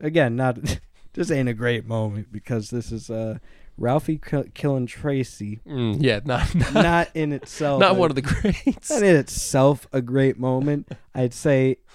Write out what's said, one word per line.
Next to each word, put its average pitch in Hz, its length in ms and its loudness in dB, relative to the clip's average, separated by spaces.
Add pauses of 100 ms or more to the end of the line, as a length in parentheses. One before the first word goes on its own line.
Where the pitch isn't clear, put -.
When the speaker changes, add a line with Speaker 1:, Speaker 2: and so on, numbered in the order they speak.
Speaker 1:
again, 151 360 2
not, 127 260 0
<laughs> - 520 -8
this 175 180 -2
ain't 135 160 2
a 120 60 -2
great 117 320 -2
moment 110 440 -4
because 107 400 -6
this 120 220 -6
is, 110 180 -10
uh, 110 280 -6 (400)
Ralphie 147 400 0
ki-, - 360 -4
killing 135 320 -2
Tracy. 120 800 -6
Speaker 2:
Mm, 120 340 -2
yeah, 117 240 2
not, 139 300 0
<laughs> - 0 -
not, 170 180 0
Speaker 1:
Not 170 420 4
in 151 180 -2
itself 143 480 -2
Speaker 2:
not 190 120 6
Speaker 1:
a, - 20 2
Speaker 2:
one 180 160 4
of 139 40 -4
the 135 80 -2
greats. - 680 -2
Speaker 1:
not 294 120 2
in 190 140 8
itself 139 760 2
a 135 80 -2
great 131 380 2
moment. 131 500 -2 (260)
I'd 127 200 -2
say 131 420 2 (180)